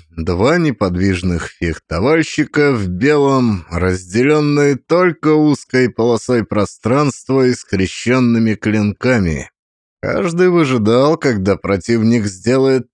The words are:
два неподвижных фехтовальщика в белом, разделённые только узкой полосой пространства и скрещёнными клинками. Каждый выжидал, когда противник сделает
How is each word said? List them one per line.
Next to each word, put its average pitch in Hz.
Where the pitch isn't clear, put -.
два 90
неподвижных 92
фехтовальщика 143
в 104
белом, 123
разделённые 127
только 165
узкой 139
полосой 117
пространства 127
и 123
скрещёнными 113
клинками. 104
Каждый 175
выжидал, 135
когда 101
противник 110
сделает 127